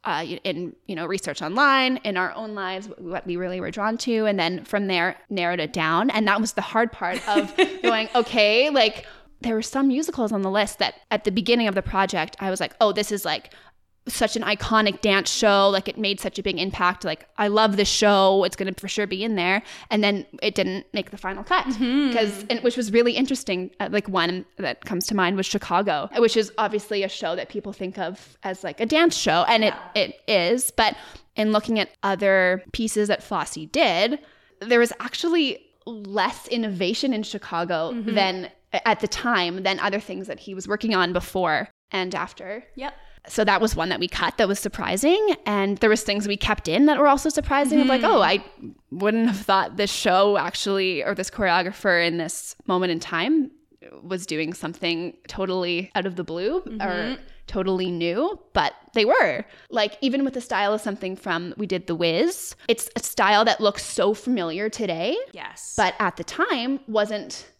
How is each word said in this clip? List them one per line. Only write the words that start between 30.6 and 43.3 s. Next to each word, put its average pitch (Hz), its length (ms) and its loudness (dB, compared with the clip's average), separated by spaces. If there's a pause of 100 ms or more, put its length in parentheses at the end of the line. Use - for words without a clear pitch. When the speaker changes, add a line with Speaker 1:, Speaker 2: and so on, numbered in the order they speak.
Speaker 1:
But - 260 2 (400)
in 214 160 2
looking 214 260 0
at 190 100 -2 (140)
other 190 580 2 (120)
pieces 214 340 0
that 208 160 0
Fosse 156 480 -6
did, 240 480 2 (400)
there 233 200 4
was 240 200 4
actually 320 600 -2 (260)
less 202 640 -4
innovation 220 640 -2
in 214 100 -2
Chicago 170 680 -4
Speaker 2:
Mm-hmm. 220 220 -4
Speaker 1:
than 185 340 0 (360)
at 214 140 2
the 208 80 -4
time 190 560 -2
than 190 160 0
other 202 220 -2
things 190 260 -10
that - 140 -10
he 196 120 -14
was 185 140 -10
working 214 260 -2
on 180 200 2
before 175 560 -2 (220)
and 185 240 -4
after. 190 500 -10 (100)
Speaker 2:
Yep. 269 180 -10 (340)
Speaker 1:
So 220 180 0